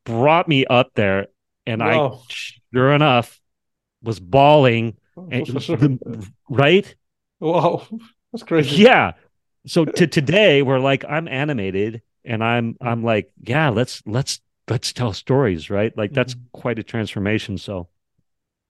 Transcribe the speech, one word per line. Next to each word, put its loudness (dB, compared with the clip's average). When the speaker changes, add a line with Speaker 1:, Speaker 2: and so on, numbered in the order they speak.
Speaker 1:
brought 2
me 2
up 2
there, 0
and -4
I, 0
Speaker 2:
Wow. -2
Speaker 1:
sure 4
enough, 2
was -8
bawling. 4
Speaker 2:
Oh, -18
Speaker 1:
And -6
Speaker 2:
for -8
sure. -6
Speaker 1:
the, -2
right? 2
Speaker 2:
Wow. -2
<laughs> -20
That's -14
crazy. -2
Speaker 1:
Yeah. 6
So 0
to 0
today, 4
we're 0
like, 0
I'm -6
animated, -4
and -4
I'm, -2
Speaker 2:
Mm. -20
Speaker 1:
I'm -4
like, -2
"Yeah, 0
let's, -4
let's, -6
let's -4
tell -4
stories," -2
right? -2
Like, -6
that's -2
Speaker 2:
Mm-hmm. -20
Speaker 1:
quite -6
a -8
transformation. -6
So -10